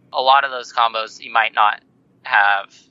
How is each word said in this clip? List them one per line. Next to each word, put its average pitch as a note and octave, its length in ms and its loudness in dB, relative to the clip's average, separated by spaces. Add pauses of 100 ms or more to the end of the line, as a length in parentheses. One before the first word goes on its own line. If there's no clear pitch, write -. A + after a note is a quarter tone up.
(120)
a C#3+ 100 -6
lot C3+ 220 4
of C3+ 80 -6
those B2 220 -12
combos A2+ 440 -2
he - 120 -20
might A2+ 240 -2
not G#2+ 280 0 (420)
have G2+ 520 0 (160)